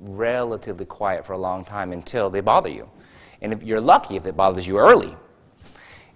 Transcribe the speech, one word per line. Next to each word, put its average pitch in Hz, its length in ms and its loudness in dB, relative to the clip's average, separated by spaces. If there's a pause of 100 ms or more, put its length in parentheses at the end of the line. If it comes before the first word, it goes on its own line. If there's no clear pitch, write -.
relatively 107 880 -6
quiet 95 400 -6
for 95 80 -10
a 92 40 -8
long 92 280 -6
time 98 260 -8
until 98 380 -4
they 98 100 -4
bother 107 300 2
you. 55 180 -14 (540)
And 107 100 -6
if 107 100 -8
you're 110 180 -2
lucky 135 360 4
if 92 80 -8
it 92 120 -8
bothers 92 300 2
you 95 120 -2
early. 202 360 6 (1000)